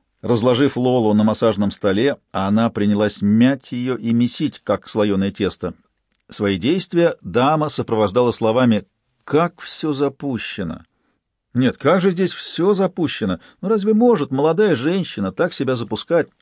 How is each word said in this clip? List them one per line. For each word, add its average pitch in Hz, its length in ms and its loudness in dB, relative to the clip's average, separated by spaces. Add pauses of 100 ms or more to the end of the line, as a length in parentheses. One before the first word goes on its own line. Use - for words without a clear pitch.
(200)
Разложив 123 560 2
Лолу 123 380 2
на 107 80 4
массажном 104 480 2
столе, 107 460 0 (160)
она 104 380 0
принялась 104 520 0
мять 117 480 2
её 123 260 -4
и 113 160 -4
месить, 120 520 -2
как - 240 -4
слоёное 98 420 0
тесто. 90 440 -4 (560)
Свои 101 280 -2
действия 170 640 0
дама 143 480 0
сопровождала 113 600 0
словами: 113 520 2 (400)
«Как 165 380 -2
всё - 320 -6
запущено!» 131 880 -6 (720)
«Нет, 123 240 0
как 170 240 2
же 196 80 4
здесь 175 220 -2
всё - 420 -2
запущено? 170 640 -2 (240)
Ну 190 80 -2
разве 214 240 0
может 214 360 2
молодая 160 460 2
женщина 131 560 -4
так 175 220 -2
себя 131 200 -2
запускать?» 117 540 -2 (140)